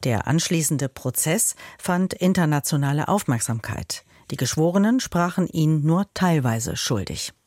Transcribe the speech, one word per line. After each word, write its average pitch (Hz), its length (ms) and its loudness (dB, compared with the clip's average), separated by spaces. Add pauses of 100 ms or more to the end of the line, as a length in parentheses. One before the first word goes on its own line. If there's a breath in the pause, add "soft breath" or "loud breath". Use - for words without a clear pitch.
Der 117 220 0
anschließende 147 640 0
Prozess - 640 -2 (220 loud breath)
fand 180 360 0
internationale 151 960 2
Aufmerksamkeit. - 920 -2 (280 soft breath)
Die 131 60 -8
Geschworenen 180 640 2
sprachen 175 480 0
ihn 156 380 2
nur 170 300 2
teilweise 127 600 2
schuldig. - 580 -4 (140)